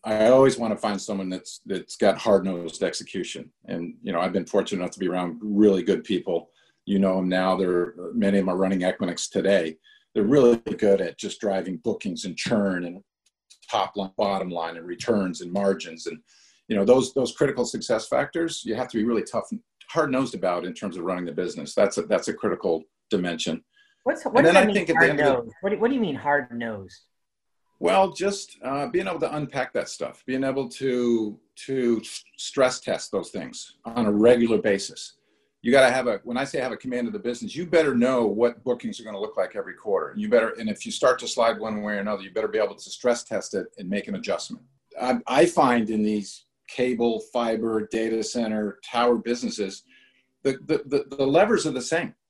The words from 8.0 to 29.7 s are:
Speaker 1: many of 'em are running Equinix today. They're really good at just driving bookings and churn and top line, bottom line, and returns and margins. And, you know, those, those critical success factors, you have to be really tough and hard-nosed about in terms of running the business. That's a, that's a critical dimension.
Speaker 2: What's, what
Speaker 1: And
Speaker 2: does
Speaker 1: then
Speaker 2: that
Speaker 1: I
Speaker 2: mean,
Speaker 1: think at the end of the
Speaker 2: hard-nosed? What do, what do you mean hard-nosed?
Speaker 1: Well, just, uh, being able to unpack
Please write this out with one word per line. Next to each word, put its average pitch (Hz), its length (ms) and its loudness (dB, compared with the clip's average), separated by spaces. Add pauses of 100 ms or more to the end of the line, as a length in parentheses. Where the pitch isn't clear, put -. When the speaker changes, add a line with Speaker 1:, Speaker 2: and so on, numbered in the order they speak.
Speaker 1:
many 101 240 2
of 95 60 2
'em 95 40 0
are 90 80 0
running 95 240 0
Equinix 90 500 -2
today. 90 460 2 (380)
They're 107 100 2
really 120 320 6
good 101 460 2
at 85 160 -6
just - 200 -8
driving 92 380 -2
bookings 98 480 -6
and 90 120 -8
churn 98 480 0
and 87 200 -12 (680)
top 98 260 -2
line, 95 200 -4
bottom 98 340 0
line, 85 280 -6
and 85 80 -16
returns 90 560 -2
and 87 100 -10
margins. 95 540 -2
And, 80 120 -10 (480)
you 110 100 -2
know, 98 80 2
those, 127 280 6
those 127 200 -2
critical 131 340 0
success - 420 -4
factors, 160 560 -4
you 110 100 -4
have 123 140 -4
to - 80 -6
be 107 80 2
really 113 180 0
tough - 300 -6
and 110 80 -8 (280)
hard-nosed 131 460 0
about 87 300 -2
in 87 80 -8
terms 92 240 -10
of 85 80 -8
running 90 220 -4
the 80 60 -8
business. 87 420 -6
That's 104 240 2
a, 92 40 -2
that's 87 260 -2
a 107 60 -4
critical 82 500 -2 (260)
dimension. 87 520 -2 (400)
Speaker 2:
What's, - 220 -4
what 226 140 2
Speaker 1:
And 294 80 8
Speaker 2:
does 175 80 8
Speaker 1:
then - 0 -
Speaker 2:
that 190 80 10
Speaker 1:
I 214 40 6
Speaker 2:
mean, 202 80 0
Speaker 1:
think 175 160 0
at 160 60 4
the 165 140 6
end 147 100 0
of 147 60 4
the 135 60 6
Speaker 2:
hard-nosed? 120 280 -2
What 196 100 -2
do, 208 80 -2
what 226 100 0
do 277 60 0
you 254 60 -2
mean 156 160 -2
hard-nosed? 120 840 -4 (760)
Speaker 1:
Well, 190 320 4
just, 196 540 -6
uh, 139 220 -4
being 185 200 -2
able 165 140 -4
to 151 160 -2
unpack 135 380 -4